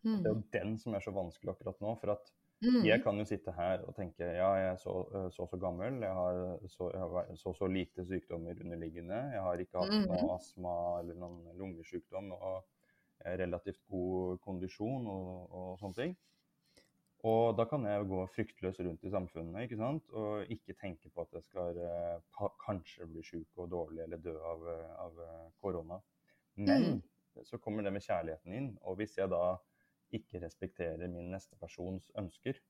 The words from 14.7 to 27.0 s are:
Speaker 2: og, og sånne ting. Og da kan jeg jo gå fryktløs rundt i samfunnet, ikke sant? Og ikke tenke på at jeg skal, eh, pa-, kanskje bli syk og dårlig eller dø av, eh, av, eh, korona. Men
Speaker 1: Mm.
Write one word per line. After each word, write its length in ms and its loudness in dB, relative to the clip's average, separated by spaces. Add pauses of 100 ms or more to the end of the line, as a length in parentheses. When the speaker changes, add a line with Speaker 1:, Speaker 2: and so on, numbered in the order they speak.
Speaker 2:
og, 460 -6
og 260 -6
sånne 160 -6
ting. 200 -2 (1080)
Og 340 8
da 80 6
kan 200 0
jeg 140 4
jo 80 2
gå 200 2
fryktløs 520 -2
rundt 240 -2
i 80 -2
samfunnet, 520 -2
ikke 140 -6
sant? 320 0
Og 400 -2
ikke 300 -8
tenke 320 -8
på 100 -6
at 120 -6
jeg 100 -8
skal, 340 -2
eh, 400 -2 (140)
pa-, 220 -2 (120)
kanskje 400 -4
bli 160 -10
syk 360 -10
og 120 -6
dårlig 340 -2
eller 140 -6
dø 220 -6
av, 280 -4
eh, 360 -6
av, 160 -10
eh, 260 -12 (160)
korona. 380 -4 (580)
Men 240 8 (120)
Speaker 1:
Mm. 80 0 (420)